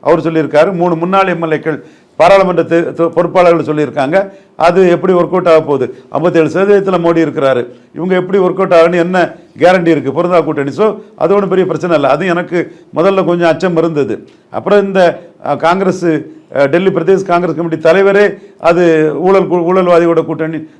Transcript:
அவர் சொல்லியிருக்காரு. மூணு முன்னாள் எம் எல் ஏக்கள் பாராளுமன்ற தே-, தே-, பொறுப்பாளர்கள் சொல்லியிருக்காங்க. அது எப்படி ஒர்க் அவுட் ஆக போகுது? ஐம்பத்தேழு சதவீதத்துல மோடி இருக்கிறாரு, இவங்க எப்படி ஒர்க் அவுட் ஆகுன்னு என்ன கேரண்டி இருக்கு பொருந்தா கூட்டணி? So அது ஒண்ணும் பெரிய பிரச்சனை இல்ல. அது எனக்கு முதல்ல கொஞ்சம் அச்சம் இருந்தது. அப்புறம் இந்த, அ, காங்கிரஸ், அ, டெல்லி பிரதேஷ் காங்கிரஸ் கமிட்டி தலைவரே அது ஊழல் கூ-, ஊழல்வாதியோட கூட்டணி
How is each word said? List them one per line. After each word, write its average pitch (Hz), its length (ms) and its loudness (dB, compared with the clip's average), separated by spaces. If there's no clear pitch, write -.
அவர் 160 200 0
சொல்லியிருக்காரு. 151 380 0
மூணு 175 220 -2
முன்னாள் 185 320 0
எம் 170 140 -4
எல் 160 120 -4
ஏக்கள் 151 300 -4
பாராளுமன்ற 180 480 4
தே-, 165 200 0
தே-, 156 260 -2
பொறுப்பாளர்கள் 170 560 2
சொல்லியிருக்காங்க. 151 640 -2
அது 180 340 2
எப்படி 180 240 0
ஒர்க் 170 180 0
அவுட் 175 160 -2
ஆக 160 140 4
போகுது? 123 340 -4
ஐம்பத்தேழு 165 380 0
சதவீதத்துல 190 520 0
மோடி 170 180 0
இருக்கிறாரு, 131 500 0
இவங்க 180 200 -4
எப்படி 185 220 -2
ஒர்க் 180 180 0
அவுட் 185 180 -2
ஆகுன்னு 170 220 4
என்ன 175 380 -2
கேரண்டி 175 300 2
இருக்கு 135 240 0
பொருந்தா 175 320 0
கூட்டணி? 143 280 -4
So 202 240 -2
அது 170 180 -2
ஒண்ணும் 196 160 0
பெரிய 185 160 0
பிரச்சனை 165 300 -2
இல்ல. 143 120 0
அது 151 180 0
எனக்கு 175 460 -4
முதல்ல 190 300 0
கொஞ்சம் 175 240 0
அச்சம் 160 280 -2
இருந்தது. 147 500 -2
அப்புறம் 202 360 0
இந்த, 190 360 0
அ, 143 100 -4
காங்கிரஸ், 180 500 -2
அ, 143 100 2
டெல்லி 180 240 0
பிரதேஷ் 190 360 0
காங்கிரஸ் 175 300 -2
கமிட்டி 165 340 -2
தலைவரே 196 500 2
அது 165 600 2
ஊழல் 185 300 0
கூ-, 170 140 -2
ஊழல்வாதியோட 170 640 2
கூட்டணி 156 420 -8